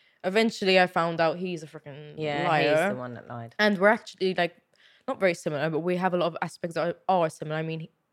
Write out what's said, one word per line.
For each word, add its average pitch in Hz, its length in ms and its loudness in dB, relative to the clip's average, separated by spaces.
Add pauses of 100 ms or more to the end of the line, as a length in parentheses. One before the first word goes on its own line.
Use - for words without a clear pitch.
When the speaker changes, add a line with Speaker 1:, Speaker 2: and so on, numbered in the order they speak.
(240)
Speaker 1:
Eventually, 196 540 2
I 180 80 8
found 170 360 0
out 165 160 2
he's 180 240 -6
a 160 40 -14
freaking 151 520 -16
Speaker 2:
Yeah, 147 280 -2
Speaker 1:
liar. 151 420 4
Speaker 2:
he's - 60 -
the - 60 -8
one 123 140 -10
that - 140 -16
lied. 117 300 -12
Speaker 1:
And 208 200 2
we're 196 100 6
actually, 196 460 0
like, 175 200 0 (540)
not 175 100 -6
very 185 160 2
similar, 156 360 -4
but 156 100 -2
we 180 160 0
have 180 160 0
a 180 60 2
lot 170 80 2
of 165 160 -4
aspects 170 320 -6
that 160 120 0 (220)
are, 185 140 4
are 160 80 2
similar. 156 260 -8
I 160 60 -4
mean, 160 180 -6
he, 160 100 -12 (220)